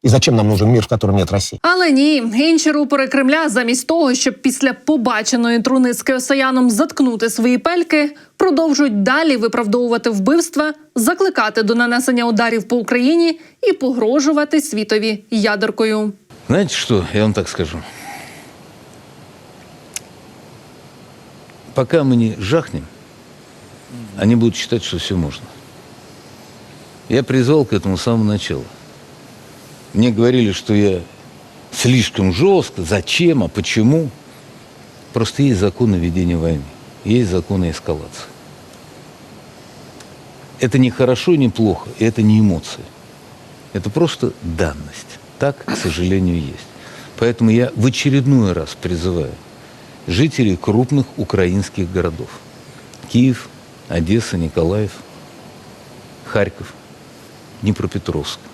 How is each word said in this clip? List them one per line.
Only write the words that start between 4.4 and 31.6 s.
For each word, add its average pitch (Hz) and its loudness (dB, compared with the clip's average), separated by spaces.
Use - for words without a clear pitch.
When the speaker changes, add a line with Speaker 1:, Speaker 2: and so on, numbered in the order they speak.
Speaker 2:
після 262 0
побаченої 233 0
труни 254 2
з - -6
Кеосаяном 262 2
заткнути 233 0
свої 247 2
пельки, 311 0
продовжують 285 2
далі 277 2
виправдовувати 233 0
вбивства, 294 0
закликати 233 0
до 220 0
нанесення 240 0
ударів 226 0
по 247 -2
Україні 311 0
і 440 2
погрожувати 285 0
світові 214 -2
ядеркою. 214 -2
Speaker 3:
Знаете - 0
что, 95 0
я 104 0
вам 107 2
так 92 -4
скажу. 80 -6
Пока 143 0
мы 127 2
не 113 2
жахнем, 98 -4
они 110 2
будут 113 2
считать, - -4
что - -8
всё 95 -6
можно. 76 -6
Я 120 2
призвал 131 2
к 110 -2
этому 95 0
с 87 -6
самого 117 2
начала. 98 -2
Мне 113 2
говорили, 117 2
что - -4
я 101 2